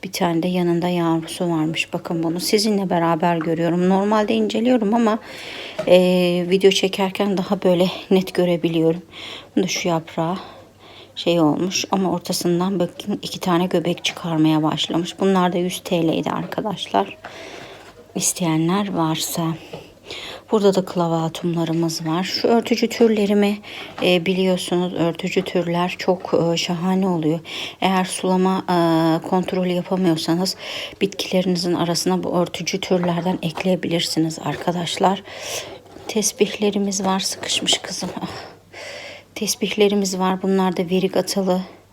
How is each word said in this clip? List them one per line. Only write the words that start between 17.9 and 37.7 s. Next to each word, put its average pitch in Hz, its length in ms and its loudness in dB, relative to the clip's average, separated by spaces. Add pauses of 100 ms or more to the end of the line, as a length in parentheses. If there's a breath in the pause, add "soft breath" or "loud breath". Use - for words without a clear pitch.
İsteyenler 180 800 0
varsa. 160 500 -2 (1080 loud breath)
Burada 202 240 6
da 185 100 0
klavatumlarımız 165 1200 0
var. 165 180 0
Şu - 240 -2
örtücü 233 420 2
türlerimi, 208 680 4 (460 loud breath)
e, 180 220 4
biliyorsunuz 180 680 0
örtücü 170 480 -2
türler 175 560 -2
çok, - 360 -2
e, 170 240 2
şahane 185 500 0
oluyor. 160 320 0 (420 loud breath)
Eğer 185 240 2
sulama, 185 520 2
e, 180 200 0 (500)
kontrolü 185 440 0
yapamıyorsanız 175 840 0 (460 loud breath)
bitkilerinizin 180 720 0
arasına 170 500 0
bu - 140 -2
örtücü 175 420 -2
türlerden 175 600 0
ekleyebilirsiniz 165 1000 -2
arkadaşlar. 175 840 -2 (840 loud breath)
Tesbihlerimiz 202 960 0
var. 190 140 2
Sıkışmış - 580 -2